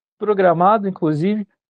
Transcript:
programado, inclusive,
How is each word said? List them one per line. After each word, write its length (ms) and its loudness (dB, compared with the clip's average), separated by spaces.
programado, 680 2
inclusive, 600 -2